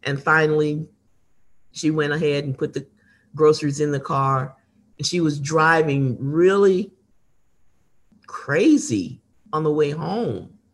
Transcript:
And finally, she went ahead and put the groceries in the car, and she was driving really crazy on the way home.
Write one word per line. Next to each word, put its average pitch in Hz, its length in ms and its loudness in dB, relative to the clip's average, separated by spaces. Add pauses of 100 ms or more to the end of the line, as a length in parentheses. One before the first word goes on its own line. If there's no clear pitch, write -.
And 139 180 -6
finally, 151 640 0 (840)
she - 180 -2
went 151 220 -2
ahead 147 320 -2
and 135 120 -6
put 147 160 -6
the 135 140 -10 (480)
groceries 151 460 2
in 147 100 0
the 139 80 -2
car, 135 560 -2 (420)
and 147 80 -10
she 180 160 -2
was 147 200 0
driving 151 800 2
really 185 720 2 (1400)
crazy 151 920 0 (320)
on 156 120 -4
the 151 80 2
way 151 180 0
home. 156 680 -6 (180)